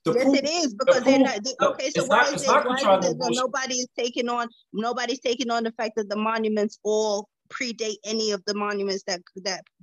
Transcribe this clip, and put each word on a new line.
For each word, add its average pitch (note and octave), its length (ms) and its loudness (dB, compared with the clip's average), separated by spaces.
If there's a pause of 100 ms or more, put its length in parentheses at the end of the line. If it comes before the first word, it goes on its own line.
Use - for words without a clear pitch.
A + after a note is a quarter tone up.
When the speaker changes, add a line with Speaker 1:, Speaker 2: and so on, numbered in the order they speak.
Speaker 1:
The A#3+ 80 2
Speaker 2:
Yes, B3 100 0
Speaker 1:
proof, C#4 140 6
Speaker 2:
it C4+ 100 -2
is, D#4 280 -2
Speaker 1:
the B3 100 -4
Speaker 2:
because C4 180 4
they're C4+ 140 6
Speaker 1:
proof, C4 100 6
Speaker 2:
not, G#3 160 -4
they, C4 160 -8
Speaker 1:
no, C#4+ 120 4
Speaker 2:
okay, C4+ 180 -4
so F3 120 0
Speaker 1:
it's - 80 -2
Speaker 2:
why A3+ 80 6
Speaker 1:
not, C#4+ 100 6
Speaker 2:
is D4 60 -2
Speaker 1:
it's - 100 -4
Speaker 2:
it, C4+ 40 -2
Speaker 1:
not B3+ 200 4
Speaker 2:
why B3+ 80 0
is - 60 -2
Speaker 1:
contrived F#3+ 220 4
Speaker 2:
it F3 40 2
Speaker 1:
and D#3+ 80 0
Speaker 2:
that D3+ 100 -4
Speaker 1:
bullshit. A#3+ 180 0
Speaker 2:
nobody C4 320 -4
is B3 120 -6 (100)
taking A#3+ 320 -2
on, A#3+ 180 -2 (260)
nobody's A#3+ 460 -2
taking A#3+ 320 -2
on A#3 120 0
the A3+ 80 -4
fact A3+ 260 -6
that G#3 100 -2
the G3+ 80 -4
monuments G#3+ 680 -2
all G#3+ 440 0 (220)
predate A3+ 460 -6 (100)
any A3 260 -2
of G3 140 -4
the G#3 80 -2
monuments G3+ 540 -4
that, F3+ 140 -4 (220)
that, F3+ 200 -6 (200)